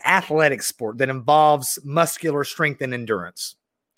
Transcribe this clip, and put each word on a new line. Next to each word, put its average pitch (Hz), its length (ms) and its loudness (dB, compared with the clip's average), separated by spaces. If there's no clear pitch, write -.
athletic 156 560 2
sport 113 380 -8
that 131 100 0
involves 147 720 4
muscular 147 640 -2
strength 147 360 -4
and 127 120 -4
endurance. 107 640 -6